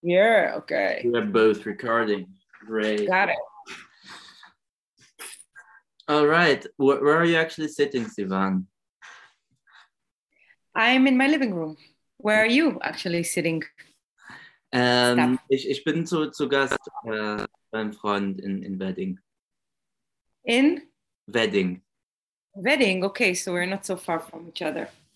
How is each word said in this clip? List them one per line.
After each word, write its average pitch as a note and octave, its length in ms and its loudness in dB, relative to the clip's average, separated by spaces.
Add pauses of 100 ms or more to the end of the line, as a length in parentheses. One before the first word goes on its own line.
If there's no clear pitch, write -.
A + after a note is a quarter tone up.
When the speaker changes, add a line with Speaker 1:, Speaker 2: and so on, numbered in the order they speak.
Speaker 1:
Yeah, G3 560 4
okay. - 460 -2
Speaker 2:
We A#2+ 140 0
are A2 60 -2
both G#2+ 400 2
recording. G#2+ 640 -2 (400)
Great. G#3+ 420 -2
Speaker 1:
Got F#3 220 2
it. D#3 60 -2 (2750)
Speaker 2:
All D3+ 180 4
right. D#3+ 360 4 (140)
Wh-, C#3 240 2
where D3 160 4
are E3+ 80 4
you E3+ 120 2
actually D#3+ 320 -2
sitting, C3 360 -2
Sivan? F#2+ 600 -2 (2000)
Speaker 1:
I'm B3+ 320 4
in C4 100 4
my C4 100 4
living C4+ 280 2
room. D#3 220 -6 (420)
Where G#3+ 240 2
are A3+ 40 2
you B3+ 360 2
actually E3+ 400 -4
sitting? E3 400 -2 (1120)
Speaker 2:
Ähm, B2 400 4
Speaker 1:
Stop. B2 340 0
Speaker 2:
ich, C3 200 0
ich C3+ 160 -4
bin E3 220 -2
zu, D#3 240 -2
zu C#3+ 180 -4
Gast, C3+ 300 0 (280)
äh, G#2+ 400 -6 (240)
beim G#2+ 220 -6
Freund G2+ 480 -4
in, G2 220 -6
in G2 160 -8
Wedding. F#2+ 400 -6 (1300)
Speaker 1:
In? C4+ 380 2 (440)
Speaker 2:
Wedding. G2+ 540 0 (760)
Speaker 1:
Wedding. G3 500 0
Okay, G3 300 -2
so F3 180 -6
we're F3 140 -2
not G3 200 -8
so F#3 100 -4
far E3 240 -6
from E3 280 -18
each - 120 -14
other. E3 280 -6 (260)